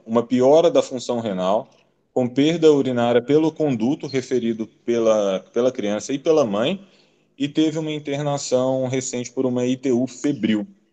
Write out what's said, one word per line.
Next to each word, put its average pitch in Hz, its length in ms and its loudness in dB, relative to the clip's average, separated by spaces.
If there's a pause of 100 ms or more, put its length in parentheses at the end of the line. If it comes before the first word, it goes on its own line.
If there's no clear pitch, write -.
uma 117 200 0
piora 165 440 4
da 139 120 2
função 123 380 -4
renal, 98 500 -2 (440)
com 127 140 0
perda 156 440 4
urinária 123 500 2
pelo 151 300 2
conduto 143 560 -2
referido 117 600 -4 (180)
pela, 110 540 2 (140)
pela 123 180 0
criança 104 420 -4
e 143 60 -4
pela 156 260 2
mãe, 117 420 -4 (500)
e 139 100 -4
teve 156 300 0
uma 156 140 -6
internação 139 960 -2
recente 123 440 -6
por 135 140 -2
uma 123 220 -2
I 127 100 0
T 131 140 -2
U 123 160 2
febril. 110 580 -2 (280)